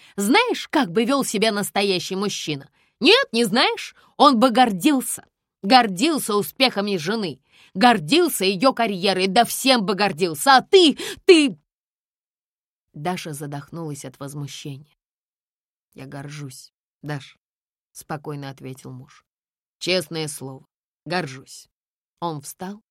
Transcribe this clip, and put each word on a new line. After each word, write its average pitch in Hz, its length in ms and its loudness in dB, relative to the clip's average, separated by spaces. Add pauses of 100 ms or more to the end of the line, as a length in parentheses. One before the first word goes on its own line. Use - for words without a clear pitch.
(160)
Знаешь, 339 520 0
как 233 240 -2
бы 220 140 0
вёл 262 180 0
себя 220 280 -2
настоящий 196 640 -4
мужчина? 160 540 -6 (300)
Нет, 440 320 4
не 233 140 2
знаешь? 302 500 -2 (220)
Он 262 220 6
бы 262 100 4
гордился. 247 760 0 (360)
Гордился 226 760 2
успехами 202 600 0
жены. 175 440 -6 (320)
Гордился 220 720 2
её 202 280 2
карьерой. 196 540 0
Да 226 180 4
всем 247 400 0
бы 202 100 -2
гордился. 185 600 2
А 240 40 6
ты, 330 360 4 (280)
ты... 294 320 6 (1400)
Даша 170 400 -8
задохнулась 147 720 -12
от 131 140 -16
возмущения. 139 800 -12 (960)
«Я 135 120 -18
горжусь, 143 680 -16 (280)
Даш», — 143 360 -12 (540)
спокойно 143 580 -12
ответил 135 420 -18
муж. - 340 -20 (540)
«Честное 165 480 -4
слово, 135 380 -14 (400)
горжусь». 151 640 -10 (500)
Он 160 220 -6
встал, 196 500 -16